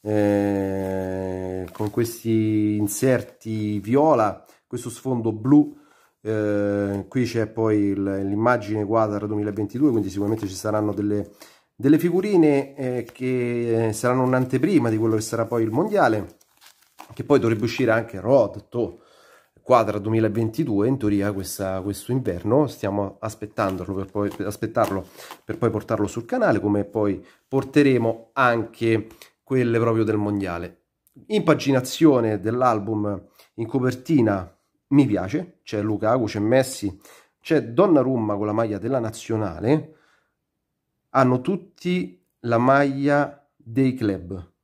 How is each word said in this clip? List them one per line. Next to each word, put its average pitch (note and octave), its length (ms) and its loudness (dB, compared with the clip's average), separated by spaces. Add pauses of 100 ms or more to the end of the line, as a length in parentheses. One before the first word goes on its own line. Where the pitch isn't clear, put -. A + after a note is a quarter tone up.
eh, F#2+ 1700 -2
con G#2+ 180 -6
questi A2 880 -2
inserti G#2+ 1000 -2
viola, A#2 680 2 (200)
questo B2 220 -10
sfondo A2+ 440 -4
blu. C#3+ 440 4 (460)
Eh, G2+ 840 0
qui B2+ 180 -2
c'è A2 240 -2
poi A2 300 0
il, G2+ 240 0
l'immagine G#2 840 -2
quadra G#2+ 400 0
duemilaventidue, G#2 640 -2
quindi G#2 180 0
sicuramente G2+ 380 -4
ci F#2+ 80 -8
saranno G#2+ 400 -2
delle, G#2 380 -4 (420)
delle D3 240 4
figurine, E3+ 760 2
eh, B2 380 -6
che, A#2+ 760 0
eh, A2 40 0
saranno B2 300 0
un'anteprima B2+ 640 2
di A2 80 0
quello A2 200 2
che G#2+ 40 0
sarà A2+ 240 -4
poi A#2 200 -2
il A2 60 -2
mondiale, C#3+ 680 0 (760)
che - 120 -10
poi C#3+ 160 4
dovrebbe A2+ 240 0
uscire A#2 260 0
anche A2 300 -2
Rod, A2 500 2
To, G#2+ 300 -4 (640)
Quadra G#2+ 340 4
duemilaventidue, A2 880 0
in C3+ 120 0
teoria G2+ 340 0
questa, F#2+ 480 -6
questo G2+ 320 -6
inverno, B2+ 540 0
stiamo G2+ 520 -6
aspettandolo G2+ 760 -6
per F#2+ 160 -8
poi, G2+ 200 -2 (100)
aspettarlo G2+ 680 -2 (360)
per G#2+ 140 -8
poi A#2 140 0
portarlo G#2 360 -2
sul A#2 200 -8
canale, G3 340 0
come G2+ 240 0
poi G2+ 400 -2 (240)
porteremo C3 840 2
anche A2+ 720 0 (360)
quelle A#2+ 360 0
proprio A2+ 260 2
del G#2+ 140 0
mondiale. F#2+ 640 -4 (460)
Impaginazione C3 1120 2
dell'album G#2 840 -2 (280)
in A#2 120 -8
copertina B2 880 0 (340)
mi C#3 180 6
piace, G#2 560 -4
c'è G#2+ 180 -6
Lukaku, G#2+ 460 0
c'è G#2 140 -6
Messi, A2+ 600 0 (400)
c'è D#3 220 0
Donnarumma B2 760 2
con G2+ 80 -2
la G#2 80 -2
maglia G#2+ 240 -2
della A#2+ 220 -4
nazionale, A2 960 -2 (1120)
hanno B2+ 320 2
tutti F3+ 840 -4 (180)
la A#2 180 0
maglia C#3 1000 2
dei B2+ 380 0
club F#2 580 -6 (120)